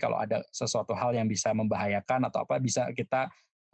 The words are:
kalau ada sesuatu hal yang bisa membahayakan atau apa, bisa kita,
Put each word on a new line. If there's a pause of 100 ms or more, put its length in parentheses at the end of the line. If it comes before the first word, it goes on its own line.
kalau
ada
sesuatu
hal
yang
bisa
membahayakan
atau
apa,
bisa
kita, (440)